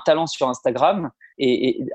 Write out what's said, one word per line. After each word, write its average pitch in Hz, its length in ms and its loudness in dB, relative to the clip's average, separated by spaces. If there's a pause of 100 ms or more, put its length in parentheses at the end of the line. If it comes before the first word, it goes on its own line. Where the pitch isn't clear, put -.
talent 160 220 2
sur 135 200 -2
Instagram. 139 600 0 (280)
Et, 131 300 2
et, - 260 -4